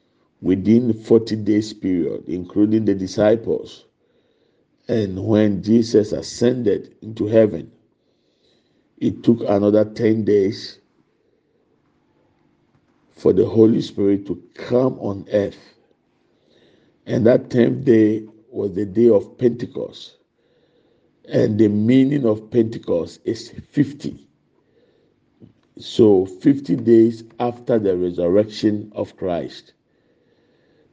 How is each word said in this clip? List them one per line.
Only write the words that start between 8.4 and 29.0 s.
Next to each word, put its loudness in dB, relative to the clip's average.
it -4
took 2
another 2
ten -2
days -2
for 0
the 2
Holy 4
Spirit -2
to -10
come -2
on -10
earth. -2
And 0
that 2
tenth 0
day 2
was -8
the -6
day 2
of 0
Pentecost. -6
And 0
the 4
meaning 0
of -4
Pentecost -2
is -8
fifty. -6
So 2
fifty -2
days 2
after -4
the -2
resurrection -2
of -10